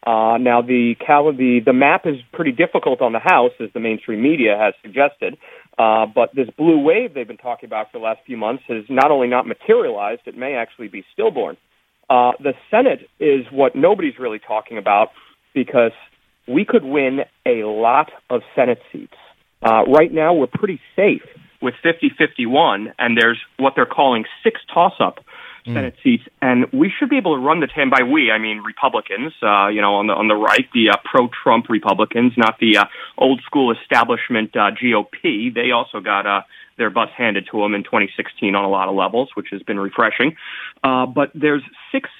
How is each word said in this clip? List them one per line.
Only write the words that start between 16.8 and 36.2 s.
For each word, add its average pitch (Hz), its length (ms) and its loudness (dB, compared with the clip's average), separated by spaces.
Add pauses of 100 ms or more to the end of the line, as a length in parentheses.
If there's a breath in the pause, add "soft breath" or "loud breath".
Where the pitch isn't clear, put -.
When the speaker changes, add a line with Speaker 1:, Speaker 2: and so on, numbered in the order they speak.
Speaker 1:
win 135 380 -2 (220)
a 117 200 0
lot 113 480 0 (180)
of 120 140 -4 (120)
Senate 120 360 0
seats. - 240 -18 (480)
Uh, 113 240 4
right 156 260 4
now, 160 220 2
we're 139 100 2
pretty 185 340 -6 (160)
safe 190 280 0 (400)
with 123 180 -4
fifty 165 340 0
fifty-one, 123 840 0
and 117 180 0
there's 117 220 2 (180)
what 135 180 0
they're 131 120 2
calling 123 380 0 (180)
six 226 180 -2 (100)
toss-up 170 460 0 (480 loud breath)
Speaker 2:
Mm. 120 80 -8
Speaker 1:
Senate 127 300 -6
seats, 120 200 2 (200)
and 123 280 0
we 170 240 2
should 285 140 -4
be 285 80 0
able 180 180 0
to 127 60 -6
run 151 180 0
the, - 160 -2
and 139 140 0
by 131 140 4
we, 131 260 2
I 110 80 2
mean 107 220 -4
Republicans, 113 840 -4
uh, 104 280 2
you 107 120 -2
know, 101 140 2
on 101 100 0
the, 107 80 0
on 107 140 -2
the 107 80 2
right, 107 400 2
the, 110 160 4
uh, 101 120 2
pro-Trump 120 680 0
Republicans, 110 680 0
not 113 220 0
the, 110 180 4
uh, 101 80 4 (320 loud breath)
old-school 131 540 2
establishment, 113 840 -2
uh, 104 140 2 (100)
G 123 140 0
O 104 120 0
P. 120 440 -4
They 120 220 -2
also 120 300 -4
got, 101 260 -2